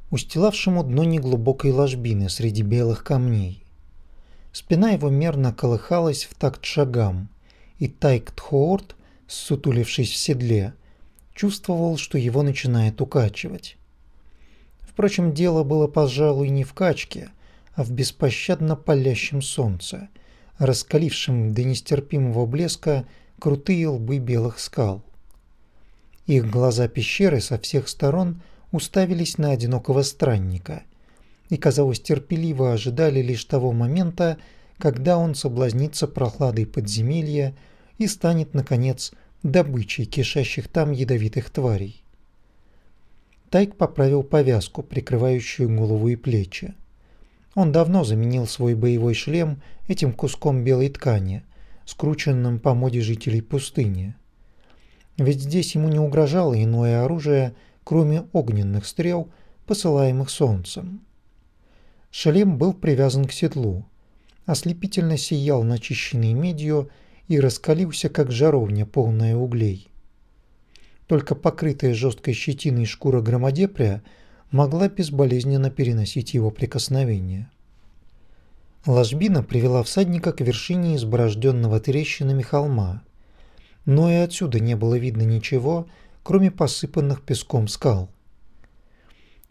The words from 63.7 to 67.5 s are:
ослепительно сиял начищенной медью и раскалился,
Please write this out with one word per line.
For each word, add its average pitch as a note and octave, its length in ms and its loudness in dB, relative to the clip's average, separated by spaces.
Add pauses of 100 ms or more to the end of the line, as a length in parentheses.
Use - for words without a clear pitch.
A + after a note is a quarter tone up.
ослепительно E3+ 720 -2
сиял C#3+ 460 0
начищенной A2+ 720 0
медью D3+ 560 -2 (360)
и D3+ 140 2
раскалился, D#3 720 0